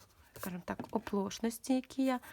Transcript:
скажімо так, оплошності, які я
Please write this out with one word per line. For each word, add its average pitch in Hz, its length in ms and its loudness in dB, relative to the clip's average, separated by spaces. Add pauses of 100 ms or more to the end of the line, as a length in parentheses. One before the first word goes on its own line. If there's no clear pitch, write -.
(360)
скажімо 180 280 -6
так, - 140 -4 (120)
оплошності, 214 840 0
які 262 300 2
я 254 160 2 (120)